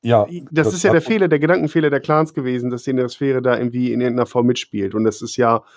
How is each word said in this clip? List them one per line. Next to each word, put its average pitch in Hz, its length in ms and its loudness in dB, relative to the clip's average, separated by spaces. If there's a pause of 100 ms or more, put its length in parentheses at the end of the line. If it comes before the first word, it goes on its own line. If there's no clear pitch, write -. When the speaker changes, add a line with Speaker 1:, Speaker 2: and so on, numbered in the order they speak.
Speaker 1:
Ja, 120 240 2
Speaker 2:
I-, 175 240 -14
das 156 160 2
Speaker 1:
das 185 80 -2
Speaker 2:
ist 170 80 -4
ja 196 80 4
der 165 100 4
Speaker 1:
dazu 226 100 -2
Speaker 2:
Fehler, 202 160 2
der 151 120 4
Gedankenfehler 156 500 2
der 139 100 0
Clans 156 340 0
gewesen, 127 360 -4
dass 120 140 -6
die 139 80 -4
Innersphäre 127 500 -2
da 123 160 2
irgendwie 123 340 -2
in 117 80 -2
irgendeiner 123 280 0
Form 120 180 0
mitspielt. 104 480 -2
Und 110 100 0
das 110 200 -2
ist 117 120 -10
ja 117 280 2 (140)